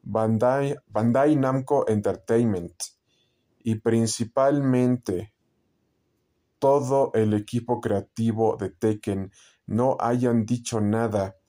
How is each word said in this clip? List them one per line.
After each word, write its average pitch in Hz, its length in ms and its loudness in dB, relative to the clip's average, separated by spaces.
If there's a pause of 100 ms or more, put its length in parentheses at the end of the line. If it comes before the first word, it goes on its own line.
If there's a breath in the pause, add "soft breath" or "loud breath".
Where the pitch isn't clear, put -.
Bandai, 117 680 0 (100)
Bandai 123 480 2
Namco 131 540 0
Entertainment 101 920 -2 (760)
y 110 160 -2
principalmente 123 1600 0 (1300)
todo 139 540 2
el 110 200 2
equipo 117 480 -4
creativo 110 760 -2
de 101 140 -6
Tekken 101 640 -4 (320 soft breath)
no 123 340 0
hayan 120 460 0
dicho 120 340 -4
nada 104 560 -2 (140)